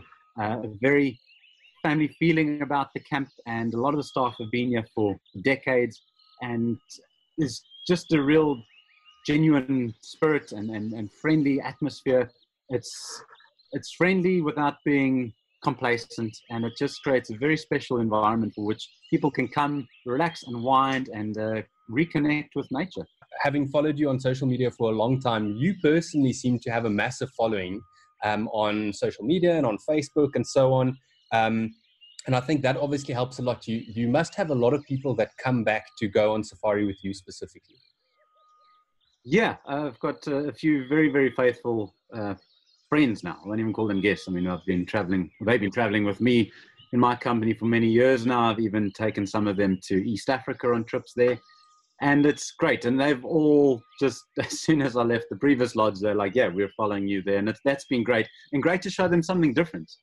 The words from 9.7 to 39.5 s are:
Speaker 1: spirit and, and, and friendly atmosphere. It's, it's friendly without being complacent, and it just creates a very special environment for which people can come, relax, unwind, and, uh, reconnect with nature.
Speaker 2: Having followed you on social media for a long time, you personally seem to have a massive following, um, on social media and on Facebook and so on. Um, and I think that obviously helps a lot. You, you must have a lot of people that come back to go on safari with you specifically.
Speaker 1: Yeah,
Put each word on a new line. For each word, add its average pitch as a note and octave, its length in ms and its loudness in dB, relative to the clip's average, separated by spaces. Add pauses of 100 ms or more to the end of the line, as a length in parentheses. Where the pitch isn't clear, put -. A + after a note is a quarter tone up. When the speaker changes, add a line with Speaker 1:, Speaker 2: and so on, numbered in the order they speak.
Speaker 1:
spirit - 500 -2
and, G#2 200 -8
and, A2 220 -6
and A2 200 -8
friendly C#3+ 480 2
atmosphere. B2+ 680 -2 (400)
It's, - 540 -8 (480)
it's - 220 -10
friendly F#3 480 2
without D3 340 -2 (100)
being C3 480 0 (300)
complacent, A#2+ 760 -2 (140)
and A#2 140 -4
it A2+ 120 -6
just C#3 260 -4
creates B2+ 280 0
a G#2+ 60 -10
very D3+ 200 0
special C3+ 420 -2
environment G#2+ 560 2
for G#2 100 -6
which A2 220 -4 (220)
people D#3+ 220 2
can B2+ 160 -2
come, C#3+ 400 -2 (180)
relax, C#3 420 -2
unwind, C3 680 0
and, G#2+ 240 -6
uh, A2 240 -2 (280)
reconnect D3+ 640 0
with C#3 160 -4
nature. C3 340 -6 (360)
Speaker 2:
Having C#3+ 280 0
followed D3+ 280 0
you D3 120 0
on C3 100 0
social C3 280 -2
media B2 240 0
for A2+ 200 0
a A2 40 -2
long B2 240 2
time, G#2+ 380 -2
you F3 240 0
personally D3+ 520 2
seem B2 260 0
to B2 120 -8
have A#2 140 -2
a A2+ 40 0
massive A2 480 -2
following, G#2 440 -2 (420)
um, G#2+ 260 -2
on G#2+ 440 -2
social G#2 320 -4
media E3+ 300 2
and D3 100 0
on G#2+ 120 0 (120)
Facebook D3 460 0
and A#2+ 100 0
so C3 280 4
on. B2+ 220 2 (380)
Um, A2+ 380 0 (540)
and C3 100 0
I B2+ 60 0
think D3 220 0
that C3 140 0
obviously C#3+ 360 -4
helps B2+ 260 -4
a - 20 -8
lot. B2 260 -4
You, A2+ 200 -4
you A#2 200 -2
must D3 280 0
have F3+ 140 -2
a C#3+ 60 0
lot A#2+ 180 4
of B2+ 120 -2
people C3+ 300 -4
that G#2+ 220 0
come B2+ 260 0
back G#2+ 220 0 (140)
to A2 80 -2
go G#2+ 260 4
on G#2+ 100 -2
safari G#2 420 0
with G2 180 -4
you G2 100 -6
specifically. - 600 -18 (1500)
Speaker 1:
Yeah, F3 340 2 (100)